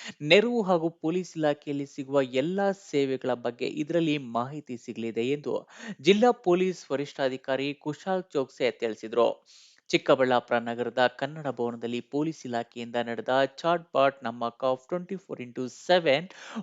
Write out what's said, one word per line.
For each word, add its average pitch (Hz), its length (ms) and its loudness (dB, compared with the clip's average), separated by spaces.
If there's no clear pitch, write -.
ನೆರವು 214 400 6
ಹಾಗೂ 175 260 2
ಪೊಲೀಸ್ 170 480 -4
ಇಲಾಖೆಯಲ್ಲಿ 147 500 -2
ಸಿಗುವ 139 360 -2
ಎಲ್ಲ 165 480 0
ಸೇವೆಗಳ 135 640 -2
ಬಗ್ಗೆ 120 320 -4
ಇದರಲ್ಲಿ 151 520 0
ಮಾಹಿತಿ 127 580 -6
ಸಿಗಲಿದೆ 113 440 -6
ಎಂದು 135 480 -4
ಜಿಲ್ಲಾ 208 300 6
ಪೊಲೀಸ್ 185 600 0
ವರಿಷ್ಠಾಧಿಕಾರಿ 135 840 -2
ಕುಶಾಲ್ 180 480 -4
ಚೋಕ್ಸೆ 131 380 -2
ತಿಳಿಸಿದರು. 113 760 0
ಚಿಕ್ಕಬಳ್ಳಾಪುರ 127 680 4
ನಗರದ 117 600 0
ಕನ್ನಡ 151 280 -6
ಭವನದಲ್ಲಿ 120 540 -4
ಪೊಲೀಸ್ 151 460 -4
ಇಲಾಖೆಯಿಂದ 120 500 -6
ನಡೆದ 117 320 -4
ಚಾಟ್‌ಬಾಟ್ 143 680 0
ನಮ್ಮ 117 240 -6
ಕಾಫ್ - 400 -4
ಟ್ವೆಂಟಿ 180 280 -8
ಫೋರ್ 139 240 -14
ಇಂಟು 123 280 -8
ಸೆವೆನ್ 165 600 2